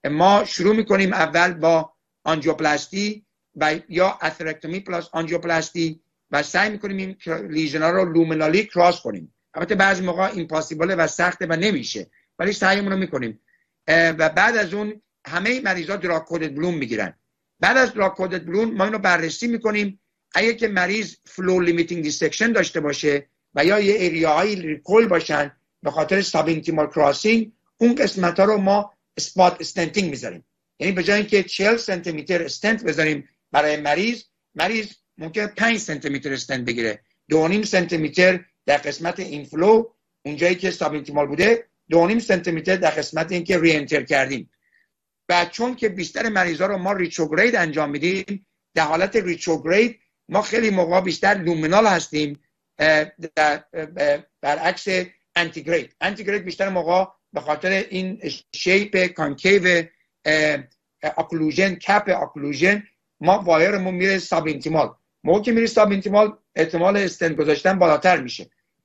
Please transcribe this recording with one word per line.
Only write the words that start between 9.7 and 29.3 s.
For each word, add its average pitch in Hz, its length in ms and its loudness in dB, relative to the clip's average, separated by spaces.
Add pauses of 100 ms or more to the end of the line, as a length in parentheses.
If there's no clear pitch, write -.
بعضی 190 280 2
موقع 185 200 -2
ایمپاسیبله 170 720 -2
و 165 120 2
سخته 175 400 -2
و 143 100 0
نمیشه، 156 500 -4 (320)
ولی 202 140 0
سعیمون 196 400 0
رو 190 60 -2
می‌کنیم. 127 420 -6 (480)
اه، 165 220 4
و 156 180 0
بعد 202 280 2
از 196 180 -2
اون 214 280 -8 (240)
همه 226 340 -2
مریضا 190 360 -4
دراگ 165 280 -2
کودد 160 300 -6
بلون 170 200 -2
می‌گیرن. 110 400 -4 (460)
بعد 220 160 4
از 254 180 4
دراگ 190 200 0
کودد 185 300 -6
بلون 220 300 -2
ما 190 100 2
اینو 214 140 -2
بررسی 175 480 0
می‌کنیم، 208 540 -2 (340)
اگه 220 200 0
که 226 140 -2
مریض 196 560 -2
فلو 185 360 0
لیمیتینگ 170 420 0
دیسکشن 156 500 -2
داشته 175 280 0
باشه 143 460 -2 (280)
و 143 100 2
یا 202 160 4
یه 202 180 4
اریاهای 165 560 2
ریکول 180 540 2
باشن 151 420 0 (320)
به 143 80 -2
خاطر 175 320 0
سابینتیمال 160 640 0
کراسینگ، 214 680 2 (260)
اون 240 160 6
قسمت 185 460 0
ها 196 60 8
رو 214 100 4
ما 202 360 2 (240)
اسپات 180 440 2